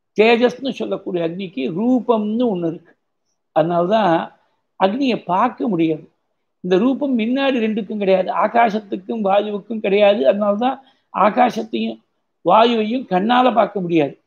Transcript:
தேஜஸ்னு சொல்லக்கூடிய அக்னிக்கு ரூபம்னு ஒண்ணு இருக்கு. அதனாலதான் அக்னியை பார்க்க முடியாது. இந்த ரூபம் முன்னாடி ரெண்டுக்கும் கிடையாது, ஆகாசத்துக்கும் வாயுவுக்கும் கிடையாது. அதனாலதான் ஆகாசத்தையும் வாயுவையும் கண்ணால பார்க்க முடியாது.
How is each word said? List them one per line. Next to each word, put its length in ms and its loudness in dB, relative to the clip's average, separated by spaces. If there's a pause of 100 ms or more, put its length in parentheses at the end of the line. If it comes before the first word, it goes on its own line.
(220)
தேஜஸ்னு 480 2
சொல்லக்கூடிய 600 -6
அக்னிக்கு 440 -6
ரூபம்னு 800 0
ஒண்ணு 140 -4
இருக்கு. 280 -10 (640)
அதனாலதான் 720 0 (520)
அக்னியை 400 0
பார்க்க 440 -2
முடியாது. 420 -2 (500)
இந்த 180 0
ரூபம் 420 0
முன்னாடி 380 0
ரெண்டுக்கும் 400 -4
கிடையாது, 360 0
ஆகாசத்துக்கும் 920 0
வாயுவுக்கும் 560 -2
கிடையாது. 540 4
அதனாலதான் 460 -2 (340)
ஆகாசத்தையும் 880 0 (400)
வாயுவையும் 680 2
கண்ணால 460 0
பார்க்க 280 0
முடியாது. 460 -2